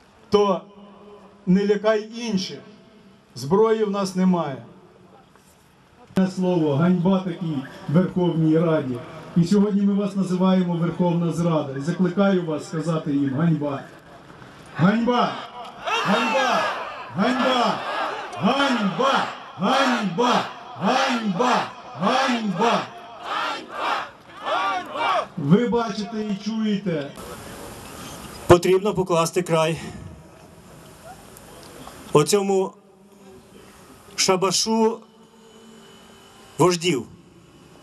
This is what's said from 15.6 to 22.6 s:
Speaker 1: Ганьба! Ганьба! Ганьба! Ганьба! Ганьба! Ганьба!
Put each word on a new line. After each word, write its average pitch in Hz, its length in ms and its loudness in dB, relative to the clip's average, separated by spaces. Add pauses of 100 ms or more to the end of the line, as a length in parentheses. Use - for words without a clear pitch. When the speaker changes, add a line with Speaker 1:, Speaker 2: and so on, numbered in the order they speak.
Speaker 1:
Ганьба! 269 800 0 (520)
Ганьба! 247 640 0 (560)
Ганьба! 233 880 0 (320)
Ганьба! 240 880 2 (340)
Ганьба! 226 880 0 (320)
Ганьба! 226 840 0 (2500)